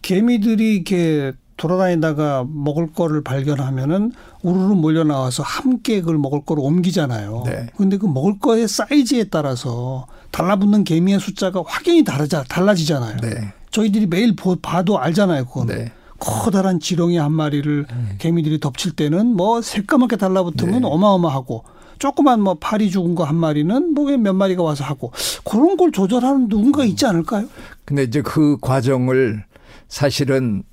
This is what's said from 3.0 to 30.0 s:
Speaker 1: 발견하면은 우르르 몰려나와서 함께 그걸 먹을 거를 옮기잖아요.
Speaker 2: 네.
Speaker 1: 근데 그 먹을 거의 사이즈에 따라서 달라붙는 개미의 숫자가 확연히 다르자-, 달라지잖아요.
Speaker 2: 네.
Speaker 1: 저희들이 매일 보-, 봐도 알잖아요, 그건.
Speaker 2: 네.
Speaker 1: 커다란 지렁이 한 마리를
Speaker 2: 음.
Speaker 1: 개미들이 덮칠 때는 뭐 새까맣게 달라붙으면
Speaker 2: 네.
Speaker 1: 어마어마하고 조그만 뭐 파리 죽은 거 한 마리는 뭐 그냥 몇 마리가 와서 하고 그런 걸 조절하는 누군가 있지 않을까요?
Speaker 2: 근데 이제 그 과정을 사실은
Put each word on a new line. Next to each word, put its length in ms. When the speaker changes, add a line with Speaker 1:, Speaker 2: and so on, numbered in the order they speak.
Speaker 1:
발견하면은 920
우르르 320
몰려나와서 720
함께 560
그걸 180
먹을 260
거를 200
옮기잖아요. 840
Speaker 2:
네. 200
Speaker 1:
근데 200
그 100
먹을 340
거의 260
사이즈에 580
따라서 840
달라붙는 500
개미의 380
숫자가 440
확연히 380
다르자-, 460
달라지잖아요. 680
Speaker 2:
네. 340
Speaker 1:
저희들이 360
매일 280
보-, 220
봐도 420
알잖아요, 480
그건. 220
Speaker 2:
네. 240
Speaker 1:
커다란 600
지렁이 380
한 140
마리를 560
Speaker 2:
음. 200
Speaker 1:
개미들이 400
덮칠 340
때는 440
뭐 260
새까맣게 540
달라붙으면 680
Speaker 2:
네. 60
Speaker 1:
어마어마하고 760
조그만 420
뭐 140
파리 360
죽은 240
거 100
한 120
마리는 580
뭐 120
그냥 160
몇 100
마리가 300
와서 220
하고 280
그런 320
걸 160
조절하는 560
누군가 360
있지 220
않을까요? 400
Speaker 2:
근데 180
이제 200
그 380
과정을 840
사실은 720